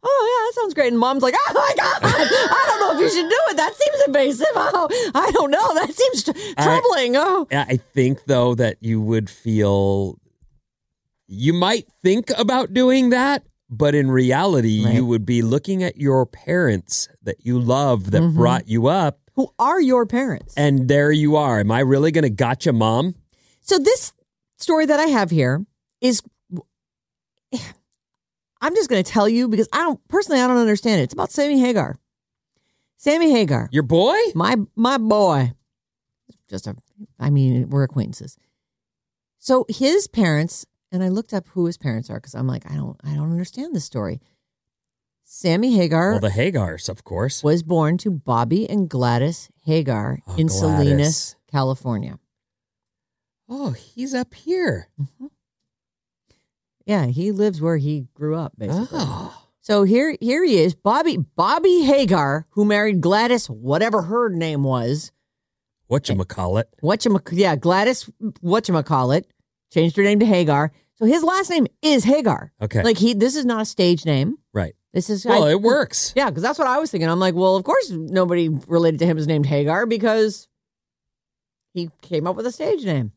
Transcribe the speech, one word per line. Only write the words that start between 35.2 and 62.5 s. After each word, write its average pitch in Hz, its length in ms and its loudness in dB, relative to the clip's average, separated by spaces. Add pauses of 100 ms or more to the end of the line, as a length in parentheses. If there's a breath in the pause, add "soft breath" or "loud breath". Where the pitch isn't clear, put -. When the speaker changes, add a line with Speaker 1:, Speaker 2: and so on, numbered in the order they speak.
Speaker 1:
Just 95 180 -12
a, 107 80 -10 (460)
I 139 100 -4
mean, 131 400 0
we're 139 140 0
acquaintances. 127 520 -8 (1040)
So - 300 2
his 302 400 0
parents, 165 580 0 (240)
and 185 140 -4
I 185 60 0
looked 214 220 -6
up 190 160 -6
who 175 180 -2
his 170 120 -6
parents 120 320 -6
are 110 80 -10
'cause 131 160 -18
I'm 131 140 -4
like, 123 200 -8
"I 143 60 -10
don't, 139 300 -8
I 147 100 -8
don't 147 160 -4
understand 208 460 -8
this 156 80 -6
story." 98 360 -8 (1080)
Sammy 214 460 0
Hagar 175 360 2
Speaker 2:
Well, 98 80 0
the 104 100 0
Hagars, 104 580 -2
of - 160 -12
course. 104 400 -6
Speaker 1:
was 160 180 2
born 160 360 0
to 208 120 -4
Bobby 135 580 -2
and 196 200 -2
Gladys 123 600 -2 (160)
Hagar 131 600 -2
Speaker 2:
Oh, - 100 -10
Speaker 1:
in 160 100 2
Speaker 2:
Gladys. 160 120 -2
Speaker 1:
Salinas, 147 800 0 (100)
California. 131 720 -4 (1300)
Speaker 2:
Oh, 247 260 -8
he's 254 420 -10
up 247 180 -4
here. 302 560 -4 (100)
Speaker 1:
Mm-hmm. 147 280 -12 (1600)
Yeah, 190 180 0
he 156 240 -4
lives 196 300 -2
where 165 160 -2
he 147 380 -4
grew 151 200 -6
up, 160 240 -8
basically. 175 420 -6
Speaker 2:
Oh. - 440 -10 (160)
Speaker 1:
So 208 240 0
here, 254 360 2
here 269 240 0
he 240 140 2
is, 165 160 2
Bobby, 269 440 0 (180)
Bobby 330 460 2
Hagar, 180 680 2